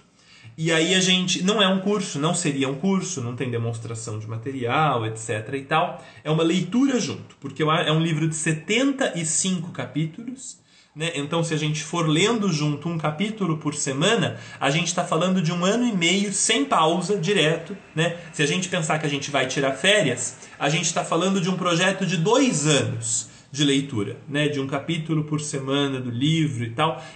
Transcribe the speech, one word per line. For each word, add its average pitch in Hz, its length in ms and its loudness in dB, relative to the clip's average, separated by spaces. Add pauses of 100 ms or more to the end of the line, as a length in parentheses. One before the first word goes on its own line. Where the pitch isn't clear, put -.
(580)
e 160 140 0
aí 165 220 4
a 185 60 4
gente, 185 440 2
não 208 180 4
é 190 60 6
um 190 120 4
curso, 202 400 -2
não 165 160 2
seria 135 320 0
um 139 80 -2
curso, 185 460 0
não 120 160 -6
tem 131 120 -4
demonstração 113 680 -6
de 107 80 -10
material, 123 800 0
et 110 120 -4
cetera 110 400 -6
e 135 60 -6
tal, 165 420 -2 (200)
é 147 40 -4
uma 160 140 2
leitura 220 560 2
junto, - 400 -8
porque 135 240 -4
é 156 280 2
um 160 100 4
livro 160 260 0
de 156 80 -2
setenta 240 840 0
e 165 80 -2
cinco 180 460 -2
capítulos, 160 880 -6 (340)
né? 160 200 -4
Então, 147 280 0
se 156 120 -2
a - 20 2
gente 151 260 -2
for 170 240 -2
lendo 196 460 2
junto 147 340 -2
um 170 120 -4
capítulo 160 580 -2
por 147 160 -4
semana, 147 680 0 (200)
a 135 100 2
gente 165 240 0
tá 175 100 0
falando 180 380 0
de 160 100 2
um 175 140 0
ano 233 220 2
e 233 40 0
meio 196 400 2
sem 226 320 2
pausa, 180 540 2
direto, 165 580 2 (200)
né? 165 240 0 (120)
Se 151 120 0
a - 20 4
gente 185 240 0
pensar 160 300 0
que 156 80 -4
a - 20 0
gente 143 220 -4
vai 131 160 2
tirar 135 240 0
férias, 165 640 2 (220)
a 147 100 0
gente 170 240 0
tá 170 100 0
falando 185 380 2
de 180 80 0
um 185 80 0
projeto 185 480 2
de 170 100 0
dois 202 520 4
anos 113 600 0 (240)
de 139 120 0
leitura, 135 540 0 (120)
né? 143 200 0
De 131 100 -4
um 135 80 -2
capítulo 156 560 -2
por 151 180 -4
semana 135 580 -2
do 123 120 -6
livro 131 520 0
e 117 60 -4
tal. 156 340 -2 (120)